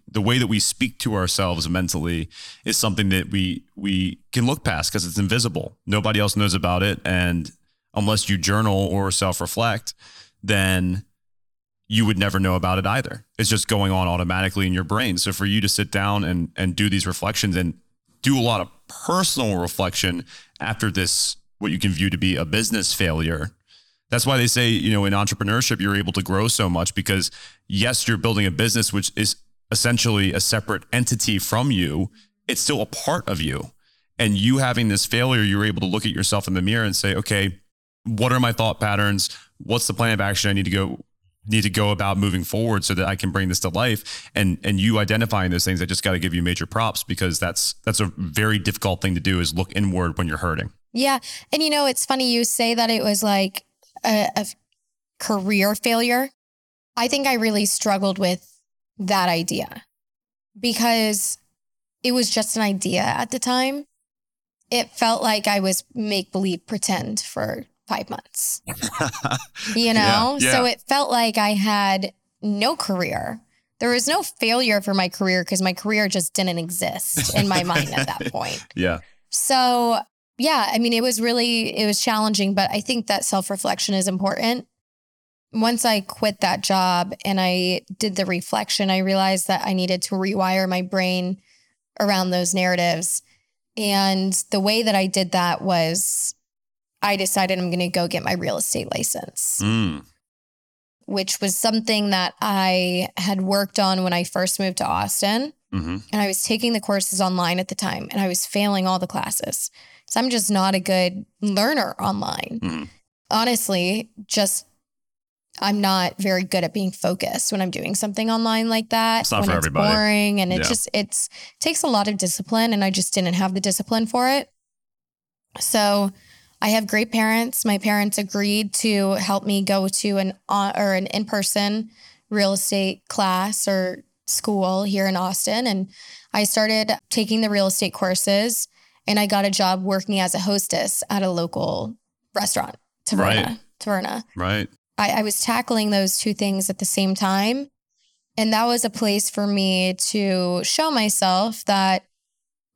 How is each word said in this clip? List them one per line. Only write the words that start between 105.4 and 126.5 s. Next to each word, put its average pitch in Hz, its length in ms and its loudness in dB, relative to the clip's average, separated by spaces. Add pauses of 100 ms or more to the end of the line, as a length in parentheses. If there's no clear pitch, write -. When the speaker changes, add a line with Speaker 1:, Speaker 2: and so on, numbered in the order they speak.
Speaker 1:
Mm-hmm. 85 240 -4 (140)
Speaker 2:
And 214 100 0
I 202 60 0
was 196 160 -2
taking 233 300 0
the 220 80 0
courses 196 400 -2
online 180 380 0
at 185 80 -4
the 190 80 -8
time, - 360 -6
and 208 100 -2
I 196 60 0
was 180 180 -2
failing 202 420 0
all 185 100 2
the 180 100 -2
classes. - 640 -4 (400)
So - 100 0
I'm 254 100 0
just 220 200 0
not 190 240 2
a 190 60 2
good 185 460 0 (160)
learner 208 580 0
online. 202 640 -4
Speaker 1:
Mm-hmm. 78 200 -4 (460)
Speaker 2:
Honestly, 214 800 0 (160)
just, - 400 -2 (920)
I'm 202 220 0
not 190 360 2
very 190 260 0
good 185 200 0
at 165 100 -2
being 190 180 -2
focused - 600 -2
when 196 100 -2
I'm 185 100 -2
doing - 220 -4
something 214 380 -2
online 226 380 0
like 226 200 0
that, 226 320 2
Speaker 1:
It's - 100 0
not 104 100 2
Speaker 2:
when 202 100 2
Speaker 1:
for 87 60 2
Speaker 2:
it's 80 100 2
Speaker 1:
everybody. - 260 2
Speaker 2:
boring, 208 480 2
and 180 120 0
it 185 80 0
Speaker 1:
Yeah. - 80 0
Speaker 2:
just, - 240 -2
it's, - 360 -2 (300)
takes 320 240 -2
a 330 40 2
lot 208 200 2
of 208 100 -2
discipline, 220 560 0
and 202 100 2
I 190 60 2
just 190 240 -2
didn't 180 220 0
have 190 180 0
the 190 80 -2
discipline 214 460 -2
for 247 220 2
it. 277 200 0 (1080)
So 202 520 2 (500)